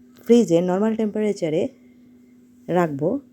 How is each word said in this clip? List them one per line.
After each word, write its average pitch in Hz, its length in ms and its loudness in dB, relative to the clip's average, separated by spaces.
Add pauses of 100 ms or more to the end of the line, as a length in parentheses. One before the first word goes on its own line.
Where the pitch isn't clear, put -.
(240)
ফ্রিজে 185 360 4
নরমাল 190 360 -2
টেম্পারেচারে 202 720 -4 (1000)
রাখবো 165 520 -2 (140)